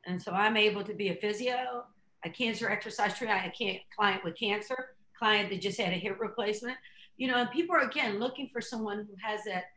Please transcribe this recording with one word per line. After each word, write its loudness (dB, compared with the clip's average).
And -2
so -6
I'm 4
able 6
to -6
be -2
a 0
physio, -2
a -6
cancer -2
exercise 0
trainer, 0
I 2
can't -2
client 4
with -6
cancer, -2
client 4
that -4
just -2
had 2
a 0
hip -4
replacement. -2
You -2
know, 4
and 2
people 2
are, 8
again, 0
looking -2
for -4
someone -4
who -10
has -4
that -4